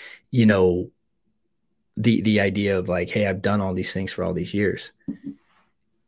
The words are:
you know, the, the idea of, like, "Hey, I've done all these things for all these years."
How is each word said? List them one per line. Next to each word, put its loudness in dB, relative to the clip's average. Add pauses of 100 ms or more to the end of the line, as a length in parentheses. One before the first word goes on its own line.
(320)
you 4
know, 4 (1040)
the, 2
the 2
idea 0
of, -2
like, -2
"Hey, -2
I've -4
done 0
all -2
these -2
things -6
for -6
all -4
these -6
years." -2 (1160)